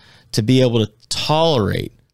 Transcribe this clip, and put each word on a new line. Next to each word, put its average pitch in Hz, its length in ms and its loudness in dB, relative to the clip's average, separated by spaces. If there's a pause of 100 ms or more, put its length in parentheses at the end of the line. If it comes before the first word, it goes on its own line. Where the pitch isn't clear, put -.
(320)
to 113 100 -2
be 127 200 2
able 117 240 2
to - 60 -8 (180)
tolerate 151 840 -2 (200)